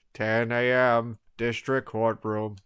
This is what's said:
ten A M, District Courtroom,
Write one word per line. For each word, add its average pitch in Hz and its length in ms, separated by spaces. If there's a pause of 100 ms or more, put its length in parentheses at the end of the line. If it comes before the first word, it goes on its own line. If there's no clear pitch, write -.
(140)
ten 113 380
A 120 200
M, 120 480 (180)
District 120 500
Courtroom, 110 680 (100)